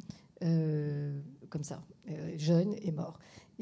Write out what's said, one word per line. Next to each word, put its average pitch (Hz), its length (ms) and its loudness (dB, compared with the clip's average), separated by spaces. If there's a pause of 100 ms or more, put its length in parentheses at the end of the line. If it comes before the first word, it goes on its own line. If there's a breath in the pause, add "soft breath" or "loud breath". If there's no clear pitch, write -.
(440 loud breath)
euh, 147 800 2 (280)
comme 151 140 -4
ça, - 180 -8 (280)
euh, 160 280 -6
jeune 170 440 4
et 170 100 -2
mort. 165 260 -4 (440 loud breath)